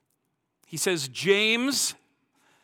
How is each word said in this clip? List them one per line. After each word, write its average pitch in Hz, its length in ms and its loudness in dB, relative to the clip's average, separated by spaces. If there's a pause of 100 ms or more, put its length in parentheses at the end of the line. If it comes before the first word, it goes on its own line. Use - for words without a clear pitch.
(680)
He 165 100 -10
says, 156 300 0
"James, 214 880 0 (680)